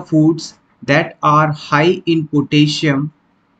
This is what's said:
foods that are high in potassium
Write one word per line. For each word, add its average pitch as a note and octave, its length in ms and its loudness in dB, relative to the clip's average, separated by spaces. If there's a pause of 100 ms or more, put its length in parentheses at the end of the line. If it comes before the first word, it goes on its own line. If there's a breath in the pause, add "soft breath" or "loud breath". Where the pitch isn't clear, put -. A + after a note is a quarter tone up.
foods D#3 560 0 (260)
that D3+ 380 -2
are D3+ 280 2
high D#3+ 540 -2
in D#3+ 220 -2
potassium D3 840 0 (500)